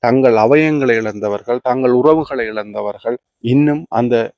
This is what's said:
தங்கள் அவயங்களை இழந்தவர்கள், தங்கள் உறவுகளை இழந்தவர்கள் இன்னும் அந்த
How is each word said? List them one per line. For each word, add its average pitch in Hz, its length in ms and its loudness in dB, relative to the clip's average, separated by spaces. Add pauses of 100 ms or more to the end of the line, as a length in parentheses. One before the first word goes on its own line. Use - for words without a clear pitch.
தங்கள் 123 360 4
அவயங்களை 139 580 2
இழந்தவர்கள், 104 680 -6
தங்கள் 127 340 0
உறவுகளை 139 500 0
இழந்தவர்கள் 107 720 -8 (260)
இன்னும் 147 460 2
அந்த 117 340 0 (140)